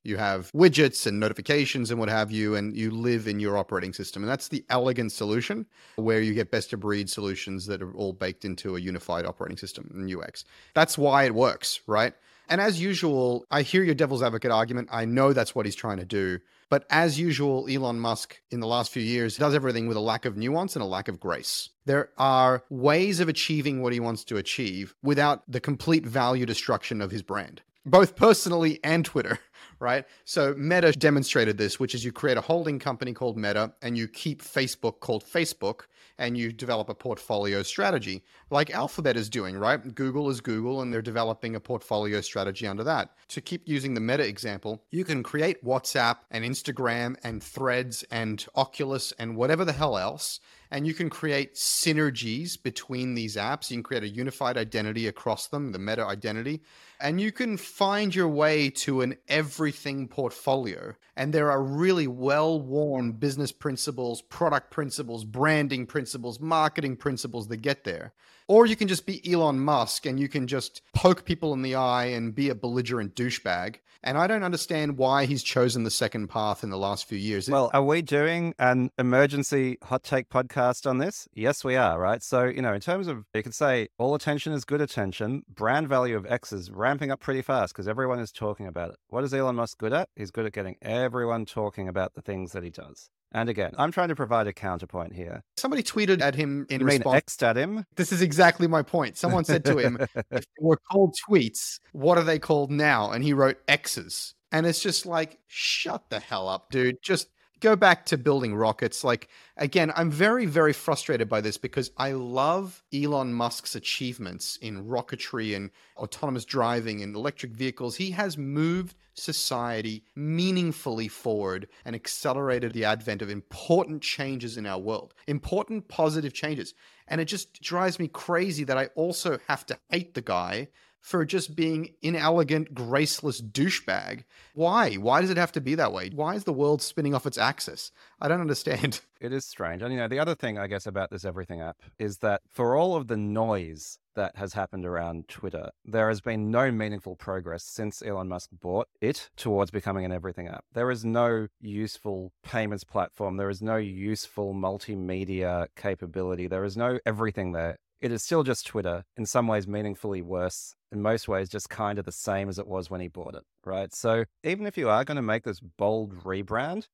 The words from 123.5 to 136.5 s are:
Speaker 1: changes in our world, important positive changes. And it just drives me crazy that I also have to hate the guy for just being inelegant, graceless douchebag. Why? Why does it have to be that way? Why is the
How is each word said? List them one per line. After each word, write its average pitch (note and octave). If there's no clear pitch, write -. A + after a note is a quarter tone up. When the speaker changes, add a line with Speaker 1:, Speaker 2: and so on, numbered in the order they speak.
Speaker 1:
changes B2
in G#2+
our F#2+
world, G#2
important G3
positive D#3
changes. D3
And D#3+
it D#3+
just -
drives F3+
me E3
crazy E3+
that C3
I C3
also E3
have C#3
to -
hate F3
the B2
guy G2
for E3+
just D#3
being D#3+
inelegant, D#3
graceless B2+
douchebag. G#2+
Why? E3+
Why A#2
does F#3+
it E3+
have F3
to D#3+
be C3
that C#3+
way? F#2
Why D#3
is G3+
the E3+